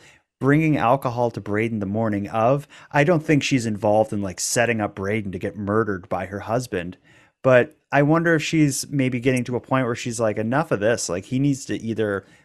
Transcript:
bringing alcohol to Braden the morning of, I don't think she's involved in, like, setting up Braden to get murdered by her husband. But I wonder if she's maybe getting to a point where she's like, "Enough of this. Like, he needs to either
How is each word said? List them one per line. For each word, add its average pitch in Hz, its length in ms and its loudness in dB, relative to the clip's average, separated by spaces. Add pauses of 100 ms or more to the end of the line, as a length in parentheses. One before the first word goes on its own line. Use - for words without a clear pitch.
(400)
bringing 147 380 4
alcohol 120 540 2
to 104 100 -8
Braden 110 360 -2
the 101 80 -4
morning 104 440 -2
of, 123 360 2 (240)
I 143 140 4
don't 160 180 2
think 147 200 2
she's 120 240 0
involved 107 480 2
in, 101 80 -2
like, 92 180 -8
setting 117 400 0
up 101 140 -2
Braden 101 380 -4
to 90 60 -8
get 95 180 -6
murdered 104 520 -2
by 92 160 -4
her 98 160 -10
husband. 98 560 -6 (460)
But 123 340 4 (160)
I 139 100 4
wonder 165 320 4
if 156 80 0
she's 151 460 0
maybe 127 320 -2
getting 127 240 0
to 123 120 -4
a 107 40 -2
point 131 240 0
where 117 100 -2
she's 113 240 -8
like, 107 200 0
"Enough 127 320 -2
of 113 100 -2
this. 107 300 0
Like, 92 160 -6
he 127 120 -4
needs 139 280 -2
to 104 100 -6
either 104 480 -4 (200)